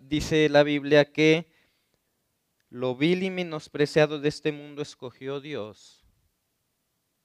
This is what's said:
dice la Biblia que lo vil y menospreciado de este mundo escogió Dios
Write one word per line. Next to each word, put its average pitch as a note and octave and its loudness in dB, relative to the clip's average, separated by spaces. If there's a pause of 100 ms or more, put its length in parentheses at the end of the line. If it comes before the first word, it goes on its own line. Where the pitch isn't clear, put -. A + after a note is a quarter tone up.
dice D3+ 0
la D3 6
Biblia C#3+ 2
que D#3 2 (1200)
lo B2 -4
vil F3 2
y F#3+ -4
menospreciado D3+ -2
de C#3+ -2
este D3+ -4
mundo D3 -10
escogió C3+ -12
Dios A#2+ -14 (1200)